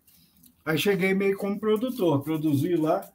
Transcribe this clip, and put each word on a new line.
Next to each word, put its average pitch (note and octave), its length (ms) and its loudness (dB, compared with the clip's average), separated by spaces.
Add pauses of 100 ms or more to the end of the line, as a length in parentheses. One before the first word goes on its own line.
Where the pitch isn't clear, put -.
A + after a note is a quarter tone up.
(640)
Aí D#3 120 0
cheguei F#3+ 360 2
meio G3 240 0
como G3+ 220 -4
produtor, G#3+ 640 0
produzi D#3 520 0
lá. E3 400 0